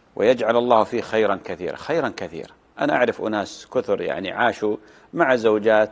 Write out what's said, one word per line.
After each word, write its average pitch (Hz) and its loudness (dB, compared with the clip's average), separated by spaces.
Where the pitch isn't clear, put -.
"ويجعل 117 2
الله 120 4
فيه 113 -4
خيرا 101 0
كثيرا". 85 -8
خيرا 143 -4
كثيرا. 82 -10
أنا 147 0
أعرف 123 0
أناس 107 -6
كثر 101 0
يعني 87 -6
عاشوا 107 0
مع 139 2
زوجات، 107 4